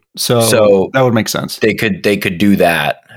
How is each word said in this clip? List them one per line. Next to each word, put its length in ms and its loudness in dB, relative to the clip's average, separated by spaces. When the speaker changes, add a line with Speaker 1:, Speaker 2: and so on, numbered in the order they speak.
Speaker 1:
So 240 0
Speaker 2:
So 520 2
Speaker 1:
that 80 0
would 120 2
make 160 0
sense. 300 -8
Speaker 2:
they 140 0
could, 300 -4
they 140 0
could 200 -6
do 180 2
that. 460 0